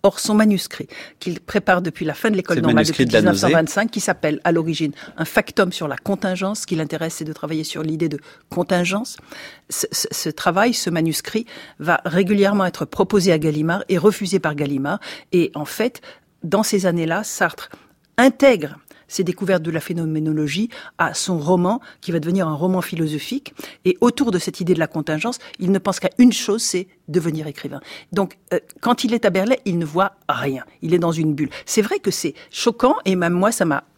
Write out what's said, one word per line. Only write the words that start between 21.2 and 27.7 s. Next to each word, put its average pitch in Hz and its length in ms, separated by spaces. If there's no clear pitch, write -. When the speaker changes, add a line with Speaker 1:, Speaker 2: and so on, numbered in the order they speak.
Speaker 1:
roman, 180 420
qui - 100
va 165 80
devenir 170 300
un 156 60
roman 180 260
philosophique. 160 760
Et - 160
autour 240 300
de 180 80
cette - 220
idée 180 140
de 160 40
la 160 80
contingence, 156 520
il 180 100
ne 196 80
pense 190 220
qu'à - 180
une 247 140
chose, - 300
c'est 185 260
devenir 156 400
écrivain. 139 340